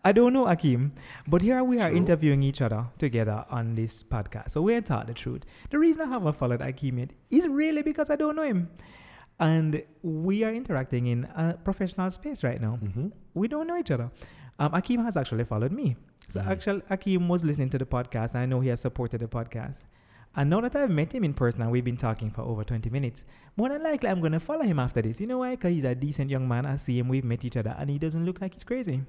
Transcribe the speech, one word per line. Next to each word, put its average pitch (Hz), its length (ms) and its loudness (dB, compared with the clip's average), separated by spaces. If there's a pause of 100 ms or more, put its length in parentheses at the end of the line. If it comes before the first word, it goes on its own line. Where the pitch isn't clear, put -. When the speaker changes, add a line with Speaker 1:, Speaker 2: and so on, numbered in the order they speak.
Speaker 1:
I 190 60 8
don't 240 220 8
know 262 140 4
Akeem. 143 460 4 (360)
But 170 140 6
here 254 200 4
we 254 180 2
are 180 80 4
Speaker 2:
True. 156 100 2
Speaker 1:
interviewing 156 440 4
each 139 180 0
other 113 260 0 (120)
together 113 520 0
on 113 260 -2
this 113 260 -4
podcast. - 480 -6
So 151 120 0
we 220 120 4
ain't 233 120 -2
talk 113 200 -2
the 117 80 -8
truth. 123 280 -8 (280)
The 285 80 0
reason 320 240 4
I 302 40 -2
haven't 208 260 0
followed 120 280 0
Akeem 131 380 -4
yet 127 120 -6 (200)
isn't 311 220 4
really 302 300 2
because 302 280 -2
I 294 60 6
don't 302 180 4
know 311 80 0
him. 185 260 2 (680)
And 160 440 4 (200)
we 180 400 0
are 220 100 0
interacting 131 540 -2
in 120 180 0 (120)
a 165 260 0
professional 190 480 -2
space 285 320 -8
right 120 180 0
now. 113 220 -2
Speaker 2:
Mm-hmm. 110 260 -4 (260)
Speaker 1:
We 190 120 0
don't 302 220 -4
know 349 80 -2
each 330 160 -2
other. 120 180 -2 (480)
Um, 147 140 0
Akeem 233 320 0
has 214 120 -2
actually 120 280 0
followed 117 280 0
me. 214 240 -2 (320)
So - 120 -4
Speaker 2:
Mm-hmm. 196 100 -2
Speaker 1:
actually, 190 300 0 (100)
Akeem 185 380 2
was 175 160 2
listening 143 260 2
to 131 80 0
the 131 80 -2
podcast. 123 480 -2
And 123 80 0
I 127 40 0
know 127 140 2
he 131 100 2
has 120 100 0
supported 120 400 -4
the 117 80 -6
podcast. 117 500 -8 (560)
And 143 160 2
now 202 120 4
that 247 120 -4
I've 277 160 2
met 156 240 0
him 247 100 -2
in 143 100 0
person 120 280 0
and 113 80 0
we've 123 140 0
been 123 120 -2
talking 110 340 -2
for 113 100 -8
over 113 240 -4
twenty 113 240 -4
minutes, 123 360 -4 (320)
more 233 120 0
than 294 140 -4
likely 294 260 0
I'm 185 140 0
gonna 160 180 2
follow 311 220 -4
him 180 160 2
after 123 240 0
this. 110 180 -4
You 208 60 -4
know 254 120 -2
why? 254 180 -2
'Cause 185 160 0
he's 151 120 0
a 123 100 0
decent 139 360 -2
young 131 180 0
man. 120 160 0
I 139 120 -2
see 123 220 0
him, 123 100 0
we've 131 160 0
met 120 200 -2
each 123 140 -4
other, 110 200 -2
and 143 120 -4
he 143 80 -2
doesn't 160 260 -2
look 180 160 -4
like 190 140 -6
he's - 100 -14
crazy. 196 440 -4